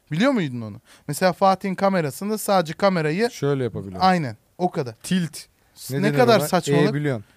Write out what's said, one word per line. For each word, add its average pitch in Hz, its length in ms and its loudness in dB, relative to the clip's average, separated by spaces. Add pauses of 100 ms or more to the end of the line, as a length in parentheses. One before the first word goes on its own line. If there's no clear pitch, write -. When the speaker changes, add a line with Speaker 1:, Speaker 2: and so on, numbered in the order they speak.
(100)
Speaker 1:
Biliyor 220 200 2
muydun 143 300 -2
onu? 107 200 -12 (260)
Mesela 175 260 0
Fatih'in 190 420 0
kamerasında 196 640 -2
sadece 180 360 0
kamerayı 185 580 0
Speaker 2:
Şöyle 139 320 -2
yapabiliyorum. 98 440 -6
Speaker 1:
Aynen. 156 300 0 (200)
O 175 140 -2
kadar. 123 320 -6
Speaker 2:
Tilt. 180 340 -2 (360)
Speaker 1:
S-, - 220 -10
Speaker 2:
Ne 143 60 -2
Speaker 1:
ne - 20 -2
Speaker 2:
denir 147 140 2
Speaker 1:
kadar 120 220 6
Speaker 2:
ona? 147 80 -2
Speaker 1:
saçmalık. 151 360 2
Speaker 2:
Eğebiliyorsun. 139 420 -2 (100)